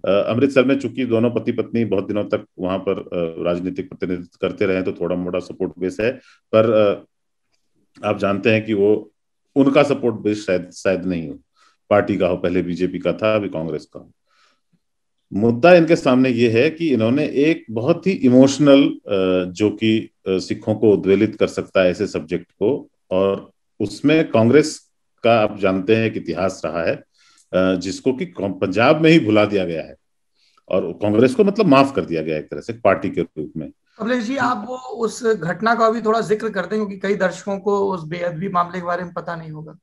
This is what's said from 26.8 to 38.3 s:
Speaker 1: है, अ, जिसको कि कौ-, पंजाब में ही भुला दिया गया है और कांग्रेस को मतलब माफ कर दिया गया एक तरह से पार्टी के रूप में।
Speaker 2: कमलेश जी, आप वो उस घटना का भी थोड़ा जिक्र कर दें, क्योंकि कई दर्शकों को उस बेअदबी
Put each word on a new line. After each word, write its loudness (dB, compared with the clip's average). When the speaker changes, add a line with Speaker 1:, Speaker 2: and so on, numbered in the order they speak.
Speaker 1:
है, -2
अ, 2
जिसको -4
कि -6
कौ-, -8
पंजाब 2
में 6
ही 6
भुला 2
दिया -2
गया -6
है -18
और -2
कांग्रेस 2
को 4
मतलब 2
माफ 6
कर -2
दिया -4
गया -4
एक -8
तरह -10
से -10
पार्टी 0
के -4
रूप -8
में। -10
Speaker 2:
कमलेश -2
जी, -6
आप -4
वो -10
उस -6
घटना -2
का 2
भी -4
थोड़ा 0
जिक्र -2
कर -4
दें, -6
क्योंकि -6
कई -2
दर्शकों -4
को -2
उस -8
बेअदबी -8